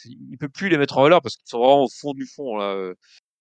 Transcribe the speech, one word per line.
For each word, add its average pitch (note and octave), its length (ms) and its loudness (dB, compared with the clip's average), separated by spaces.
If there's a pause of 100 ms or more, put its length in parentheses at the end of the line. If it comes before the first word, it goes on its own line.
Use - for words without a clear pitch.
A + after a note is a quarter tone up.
il C3+ 340 -20
peut D3 100 -10
plus F#3+ 200 -8
les E3 100 0
mettre C#3+ 200 -2
en C3 40 4
valeur D#3+ 180 6
parce A#2+ 160 -8
qu'ils - 120 -20
sont A#2+ 100 -8
vraiment C3+ 240 4
au B2 60 0
fond C#3+ 240 -12
du C3+ 140 -14
fond, B2+ 300 -10
là. G2+ 160 -4
Euh, F#2+ 220 -8 (460)